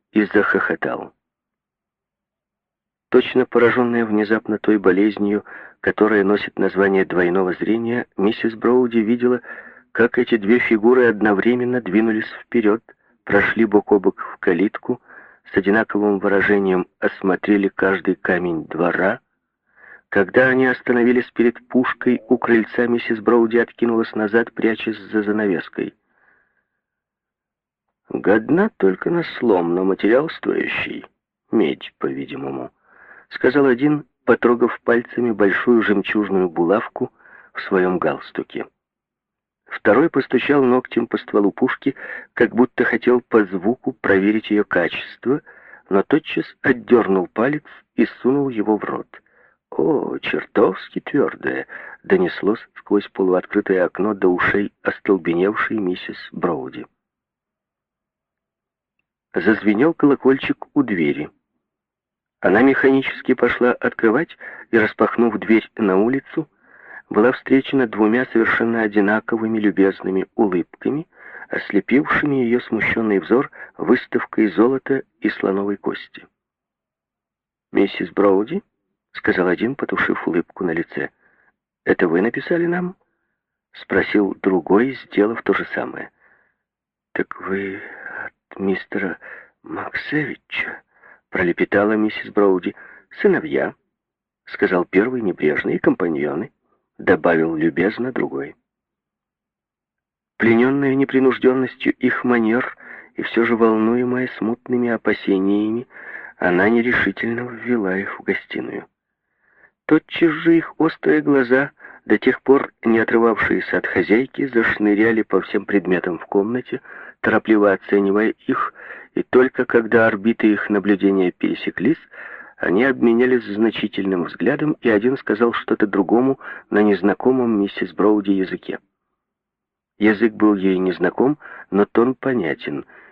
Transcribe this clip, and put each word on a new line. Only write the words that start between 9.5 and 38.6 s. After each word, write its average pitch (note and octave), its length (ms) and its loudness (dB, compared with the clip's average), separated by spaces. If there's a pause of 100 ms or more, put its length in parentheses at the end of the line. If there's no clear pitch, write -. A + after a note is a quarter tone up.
как A#2+ 260 2
эти A#2 200 2
две G#2+ 220 4
фигуры A#2 480 4
одновременно A2+ 760 0
двинулись A2 480 0 (100)
вперёд, A2 400 0 (440)
прошли G2+ 420 2
бок G#2 260 2
о G2+ 80 4
бок F#2+ 180 -2
в - 200 -14
калитку, G2 640 -2 (500)
с - 60 0
одинаковым G#2 640 0
выражением G2 640 2 (140)
осмотрели G2 680 0
каждый F#2+ 460 0
камень F2 500 -4
двора. F2 560 -2 (880)
Когда G#2 400 2
они C3 160 2
остановились B2 680 0
перед - 360 0
пушкой B2 600 0
у B2 100 2
крыльца, A#2 480 0
миссис A#2+ 340 -2
Броуди A#2 380 2
откинулась A2+ 560 -2
назад, A2 400 0
прячась A2 440 -2 (140)
за G#2+ 100 0
занавеской. G2+ 720 -4 (2250)
«Годна F3 720 0
только - 320 0
на E3+ 120 0 (160)
слом, F2+ 360 2
но F#2 100 0
материал G#2 460 2
стоящий. - 760 -6 (460)
Медь, F#2 480 -2
по-видимому», C3+ 720 -8 (640)
сказал C#3 320 2
один, D3 380 0 (200)
потрогав A#2 580 2
пальцами A#2+ 500 -2
большую G#2 500 2
жемчужную G2 640 0
булавку E2+ 640 -2 (420)
в - 80 -12
своём F#2 360 0
галстуке. - 680 -6 (1000)